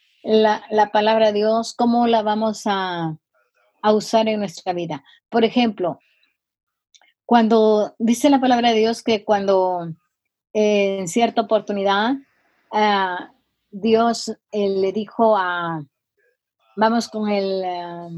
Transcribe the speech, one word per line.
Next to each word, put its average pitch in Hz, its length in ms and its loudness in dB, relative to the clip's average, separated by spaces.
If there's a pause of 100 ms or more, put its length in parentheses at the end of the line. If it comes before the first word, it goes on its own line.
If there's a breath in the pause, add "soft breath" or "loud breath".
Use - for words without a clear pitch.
(240)
la, 214 460 2
la 214 220 2
palabra 220 360 2
de 208 120 0
Dios? 220 340 0
¿Cómo 240 320 2
la 233 160 2
vamos 214 440 -2
a, 180 520 -4 (640)
a 214 120 2
usar 220 340 0
en 214 120 -2
nuestra 185 340 -8
vida? 165 300 -8 (260 soft breath)
Por 226 160 2
ejemplo, 226 540 -2 (1300 soft breath)
cuando 220 720 2
dice 233 320 0
la 277 100 4
palabra 240 300 2
de 220 100 2
Dios 226 220 0
que 214 220 -2
cuando, 190 640 0 (640)
eh, 202 460 0
en 190 80 -6
cierta 233 340 0
oportunidad, 208 760 -2 (540)
ah, 196 600 -2 (400)
Dios, 226 580 0 (220)
eh, 202 180 -2
le 190 220 -2
dijo 214 460 0
a, 175 460 -4 (920)
vamos 220 320 0
con 214 220 -6
el, 196 340 -2
eh, 175 540 -8